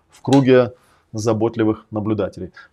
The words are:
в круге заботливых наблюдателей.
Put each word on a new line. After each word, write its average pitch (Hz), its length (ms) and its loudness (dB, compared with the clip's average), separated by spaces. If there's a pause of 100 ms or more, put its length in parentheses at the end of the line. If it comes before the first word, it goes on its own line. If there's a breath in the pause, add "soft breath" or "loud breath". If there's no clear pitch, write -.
в - 120 -20
круге 127 520 4 (380 soft breath)
заботливых 110 800 -2
наблюдателей. 101 600 -6 (220 loud breath)